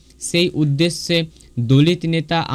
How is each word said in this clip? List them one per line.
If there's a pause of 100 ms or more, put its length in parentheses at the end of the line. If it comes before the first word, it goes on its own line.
(220)
সেই (140)
উদ্দেশ্যে (520)
দলিত
নেতা (180)